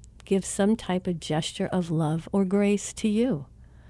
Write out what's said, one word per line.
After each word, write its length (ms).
give 200
some 300
type 320
of 140
gesture 480
of 220
love 420
or 120
grace 500
to 140
you. 380